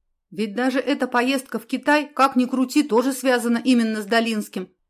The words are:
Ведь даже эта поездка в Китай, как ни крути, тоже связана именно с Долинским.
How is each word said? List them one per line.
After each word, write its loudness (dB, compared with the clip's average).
Ведь -6
даже 0
эта -2
поездка -2
в -14
Китай, 0
как 0
ни 4
крути, 0
тоже 2
связана 0
именно 2
с -12
Долинским. -2